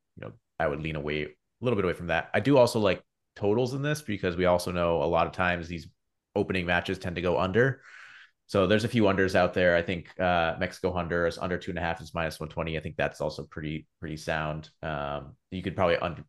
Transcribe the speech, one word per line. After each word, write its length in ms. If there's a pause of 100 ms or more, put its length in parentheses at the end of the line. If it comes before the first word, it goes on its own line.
(160)
you 100
know, 60 (260)
I 80
would 160
lean 140
away, 260
a 60 (320)
little 160
bit 80
away 100
from 140
that. 260
I 60
do 180
also 220
like 200 (360)
totals 380
in 80
this 200
because 340
we 100
also 260
know 320
a 20
lot 220
of 40
times 360
these 180 (480)
opening 320
matches 320
tend 160
to 80
go 160
under. 420 (640)
So 200
there's 180
a 40
few 140
unders 320
out 200
there. 220
I 60
think, 260 (100)
uh, 400
Mexico, 320
Honduras, 480
under 200
two 120
and 80
a 40
half 180
is 140
minus 260
one 80
twenty. 300
I 20
think 160
that's 240
also 240
pretty, 420 (140)
pretty 160
sound. 540 (120)
Um, 540 (140)
you 120
could 140
probably 220
un-, 300